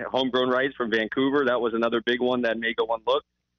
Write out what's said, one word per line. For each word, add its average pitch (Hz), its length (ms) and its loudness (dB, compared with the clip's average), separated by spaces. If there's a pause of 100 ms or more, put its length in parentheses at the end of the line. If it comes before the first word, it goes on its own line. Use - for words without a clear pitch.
(100)
homegrown 127 380 0
rights 131 260 0
from 117 160 -4
Vancouver. 131 540 0
That 123 160 2
was 113 140 0
another 117 260 0
big 123 220 -2
one 123 200 2
that 113 160 0
may 117 140 -4
go 113 140 0
unlooked. 117 400 -2 (320)